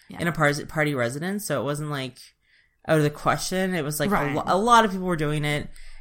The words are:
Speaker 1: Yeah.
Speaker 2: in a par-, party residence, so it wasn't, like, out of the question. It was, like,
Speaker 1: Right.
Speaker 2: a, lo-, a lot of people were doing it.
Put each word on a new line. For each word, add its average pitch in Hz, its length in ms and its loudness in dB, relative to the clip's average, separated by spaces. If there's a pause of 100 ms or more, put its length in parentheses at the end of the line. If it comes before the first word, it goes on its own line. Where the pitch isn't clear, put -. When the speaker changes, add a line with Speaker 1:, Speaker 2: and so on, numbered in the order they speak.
Speaker 1:
Yeah. - 120 -12
Speaker 2:
in 170 80 0
a 165 40 -2
par-, 147 220 2 (140)
party 147 260 0
residence, 143 520 -4
so 139 140 0
it 107 40 -2
wasn't, 147 260 -4
like, 131 260 -6 (680)
out 160 100 4
of 156 60 4
the 147 80 4
question. 185 640 -2
It 165 100 -2
was, 151 160 -4
like, 196 100 2
Speaker 1:
Right. 175 220 0
Speaker 2:
a, - 40 -2
lo-, - 100 -2
a 175 100 4
lot 226 280 6
of 196 80 0
people 185 140 -4
were 175 100 2
doing 151 280 0
it. 147 240 -2 (320)